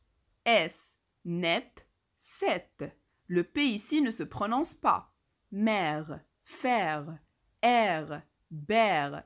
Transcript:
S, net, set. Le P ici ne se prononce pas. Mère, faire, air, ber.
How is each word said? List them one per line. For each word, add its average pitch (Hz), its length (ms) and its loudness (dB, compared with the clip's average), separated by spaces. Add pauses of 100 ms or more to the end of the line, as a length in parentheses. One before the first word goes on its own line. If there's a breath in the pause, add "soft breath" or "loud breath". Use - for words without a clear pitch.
(460)
S, 185 300 2 (500)
net, 170 640 -4 (300)
set. - 680 -4 (440)
Le 175 160 2
P 294 220 -2
ici 277 360 0
ne 247 100 2
se 196 120 -6
prononce 233 520 -2
pas. - 400 -2 (360)
Mère, 165 680 -2 (240)
faire, 165 720 -2 (460)
air, 170 580 2 (300)
ber. 156 760 2